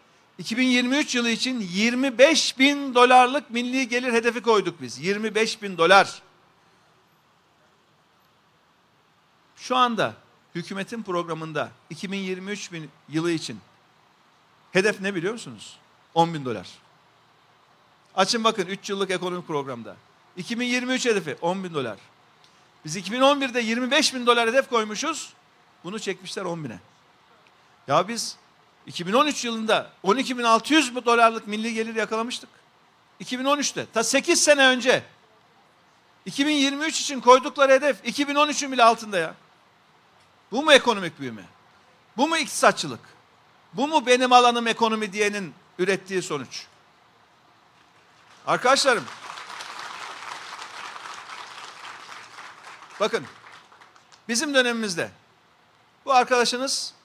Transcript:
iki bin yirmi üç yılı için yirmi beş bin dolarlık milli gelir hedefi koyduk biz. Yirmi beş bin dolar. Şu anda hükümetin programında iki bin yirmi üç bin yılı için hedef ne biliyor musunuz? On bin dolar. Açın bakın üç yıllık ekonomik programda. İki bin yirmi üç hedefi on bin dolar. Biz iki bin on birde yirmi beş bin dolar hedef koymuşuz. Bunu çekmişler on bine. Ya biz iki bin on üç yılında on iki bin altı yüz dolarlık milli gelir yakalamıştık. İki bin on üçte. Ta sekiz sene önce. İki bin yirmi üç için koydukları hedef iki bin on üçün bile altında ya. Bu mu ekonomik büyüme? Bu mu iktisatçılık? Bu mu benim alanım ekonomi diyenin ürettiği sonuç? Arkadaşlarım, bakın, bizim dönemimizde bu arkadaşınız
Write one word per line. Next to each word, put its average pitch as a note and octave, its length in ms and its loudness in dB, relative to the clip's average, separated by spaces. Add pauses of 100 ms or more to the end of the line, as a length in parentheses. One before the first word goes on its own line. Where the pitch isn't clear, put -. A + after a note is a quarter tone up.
(380)
iki G#3+ 200 -6
bin B3+ 100 4
yirmi B3 300 2
üç D4 180 -2
yılı A#3 140 2
için A#3 300 -2
yirmi A3+ 580 0
beş C4+ 420 4
bin C#4 360 2
dolarlık B3+ 540 6
milli B3 380 -2
gelir B3 260 -2
hedefi A#3 280 0
koyduk F#3+ 400 0
biz. B2 180 -12
Yirmi G3+ 360 -2
beş A3 260 0
bin G3 160 -8
dolar. F3 440 6 (3250)
Şu - 200 -4
anda A3 380 2 (420)
hükümetin G3 480 -10
programında D#3+ 640 -6 (200)
iki F3+ 220 -12
bin G3 60 -6
yirmi F#3 340 -8
üç G3+ 200 -12
bin D#3 200 -14 (180)
yılı D#3+ 220 -2
için D3+ 280 -6 (1120)
hedef G3 300 0
ne G3 140 -6
biliyor F3+ 180 -6
musunuz? B2 460 -18 (340)
On E3 200 2
bin C#3+ 120 -8
dolar. G#2+ 220 -8 (1500)
Açın G#3 280 2
bakın A3 220 2
üç G3 240 -10
yıllık G3 220 -4
ekonomik F3+ 360 -6
programda. C3 480 -8 (420)
İki A3 220 -8
bin B3 60 -2
yirmi B3 280 -2
üç B3 120 -2
hedefi F3 360 -2
on F#3 220 -2
bin F3 100 -10
dolar. A#2+ 240 -6 (880)
Biz D#3 100 -8
iki F#3+ 160 -8
bin B3 100 0
on C#4 200 4
birde B3 180 -4
yirmi A#3 320 -2
beş D4 220 2
bin B3 120 -6
dolar A#3 240 2
hedef C4 200 0
koymuşuz. A#3 640 -4 (500)
Bunu G3+ 160 -10
çekmişler F#3+ 460 -8
on E3+ 180 -6
bine. A2 160 -10 (1080)
Ya E3 200 2
biz A3+ 300 -8 (500)
iki E3 200 -10
bin F#3+ 60 -4
on C#4+ 140 4
üç - 180 -4
yılında A3 460 -2 (120)
on G3+ 140 2
iki C4 200 -4
bin A#3+ 60 -4
altı A3+ 300 2
yüz B3+ 220 2
dolarlık A#3 520 4
milli A3 260 -4
gelir A3+ 220 -6
yakalamıştık. A3 540 -4 (680)
İki B3 200 -8
bin B3+ 60 -4
on C#4+ 120 2
üçte. E3+ 360 -4
Ta A3+ 100 0
sekiz C#4 400 2
sene C#4+ 240 6
önce. B3 360 2 (1200)
İki C#4 220 0
bin D4+ 60 2
yirmi C#4 320 0
üç - 160 -2
için C4+ 200 -4
koydukları C4+ 500 6
hedef C4+ 320 4
iki C4+ 240 -2
bin C#4+ 80 -2
on D4 120 4
üçün C#4+ 240 -4
bile B3 120 4
altında A3 340 2
ya. E3 180 -4 (1160)
Bu B3+ 120 -2
mu D#4 100 8
ekonomik G3+ 460 2
büyüme? A2+ 240 -10 (760)
Bu C4+ 100 4
mu D#4+ 100 0
iktisatçılık? F3+ 640 0 (760)
Bu A#3+ 140 0
mu D4+ 180 2
benim B3 280 4
alanım A#3+ 340 6
ekonomi A3 460 0
diyenin G#3 400 -2 (260)
ürettiği F#3+ 420 -2
sonuç? - 440 -8 (1800)
Arkadaşlarım, A#3+ 560 2 (4000)
bakın, G3+ 260 0 (1040)
bizim C#4 260 -2
dönemimizde A3 580 0 (920)
bu C4+ 80 0
arkadaşınız B3 800 0 (120)